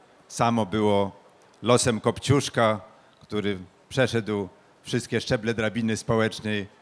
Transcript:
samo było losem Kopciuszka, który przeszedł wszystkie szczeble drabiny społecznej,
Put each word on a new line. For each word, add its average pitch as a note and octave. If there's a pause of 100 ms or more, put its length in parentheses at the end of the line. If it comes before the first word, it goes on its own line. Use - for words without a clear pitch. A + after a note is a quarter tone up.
(280)
samo A#2
było G2+ (500)
losem A#2
Kopciuszka, A#2 (400)
który G2+ (300)
przeszedł G#2 (340)
wszystkie A#2
szczeble A2+
drabiny A2
społecznej, G#2+ (160)